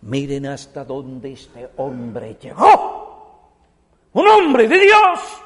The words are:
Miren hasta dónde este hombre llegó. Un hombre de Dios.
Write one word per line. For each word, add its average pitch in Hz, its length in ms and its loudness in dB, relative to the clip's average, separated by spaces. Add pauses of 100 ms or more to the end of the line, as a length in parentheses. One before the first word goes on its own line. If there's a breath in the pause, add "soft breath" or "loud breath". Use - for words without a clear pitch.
Miren 139 440 -6
hasta 139 400 -12
dónde 131 460 -14
este 123 460 -20
hombre 120 600 -10
llegó. - 1120 -2 (600)
Un 349 140 2
hombre 311 400 4
de 302 100 2
Dios. 403 420 4 (260)